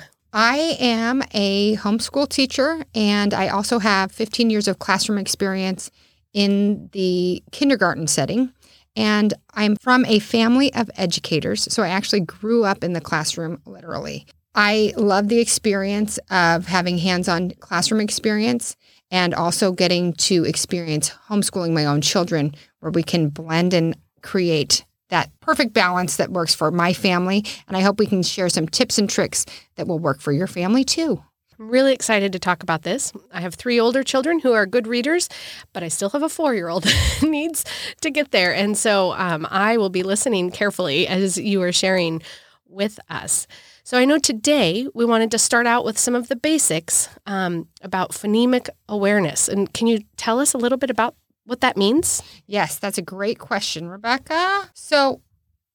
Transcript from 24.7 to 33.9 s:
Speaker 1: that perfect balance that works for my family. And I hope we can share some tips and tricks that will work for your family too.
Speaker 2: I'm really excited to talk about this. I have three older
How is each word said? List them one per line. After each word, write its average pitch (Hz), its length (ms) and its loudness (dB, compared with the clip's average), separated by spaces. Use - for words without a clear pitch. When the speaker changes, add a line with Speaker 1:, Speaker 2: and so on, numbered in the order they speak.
Speaker 1:
that 170 300 0
perfect 294 340 0
balance 180 440 2
that 175 140 0
works 170 220 0
for 156 160 0
my 175 240 2
family. 185 520 0
And 190 80 -6
I 190 60 0
hope 202 180 2
we 208 60 2
can 185 160 2
share 180 280 -2
some 160 180 0
tips - 300 -2
and 202 120 2
tricks - 360 -2
that - 120 -6
will 160 120 -2
work 147 220 -2
for 151 100 -2
your 165 160 0
family 202 360 0
too. 277 400 -2
Speaker 2:
I'm 220 100 -16
really 262 240 4
excited 202 400 0
to 185 60 -6
talk 180 240 -2
about 160 200 -2
this. 226 300 -4
I 185 100 -12
have 175 140 -8
three 240 240 0
older 247 240 2